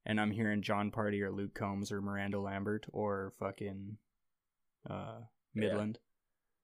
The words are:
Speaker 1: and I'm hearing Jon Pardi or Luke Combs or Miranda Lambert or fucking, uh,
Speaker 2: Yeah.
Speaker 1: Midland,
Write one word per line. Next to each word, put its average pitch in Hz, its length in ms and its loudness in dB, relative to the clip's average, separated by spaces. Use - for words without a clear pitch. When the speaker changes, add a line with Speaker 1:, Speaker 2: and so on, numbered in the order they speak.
Speaker 1:
and 110 140 4
I'm 107 120 4
hearing 107 300 2
Jon 104 300 2
Pardi 104 300 2
or 98 100 0
Luke 98 220 -4
Combs 101 400 -2
or 98 80 0
Miranda 101 380 0
Lambert 101 520 0
or 98 480 0
fucking, 98 580 -4
uh, 104 320 -8
Speaker 2:
Yeah. 107 80 0
Speaker 1:
Midland, 104 380 0